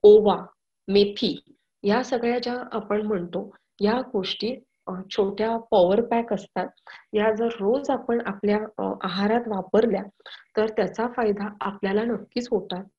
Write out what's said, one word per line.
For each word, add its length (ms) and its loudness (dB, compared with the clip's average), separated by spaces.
ओवा, 440 8
मेथी 640 0
या 200 2
सगळ्या 360 -2
ज्या 180 -4
आपण 300 -4
म्हणतो, 540 -6
या 200 2
गोष्टी, 440 -4
अ, 60 -8
छोट्या 460 -2
power 300 6
pack 320 -2
असतात. 360 -6
या 200 2
जर 140 -2
रोज 440 -2
आपण 360 -2
आपल्या, 320 0
अ, 140 -4
आहारात 440 0
वापरल्या, 560 0
तर 120 0
त्याचा 380 -2
फायदा 440 -2
आपल्याला 420 -2
नक्कीच 480 -6
होता 320 -4